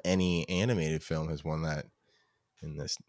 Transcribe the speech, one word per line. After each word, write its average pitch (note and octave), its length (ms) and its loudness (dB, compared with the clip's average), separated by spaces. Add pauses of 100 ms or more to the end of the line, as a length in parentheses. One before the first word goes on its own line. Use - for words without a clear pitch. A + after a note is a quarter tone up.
any F2+ 440 4
animated F2+ 540 2
film D#2+ 260 -2
has D2+ 160 -4
won D#2 180 -2
that D2+ 240 -2 (760)
in D2+ 140 -10
this D2 200 -6 (120)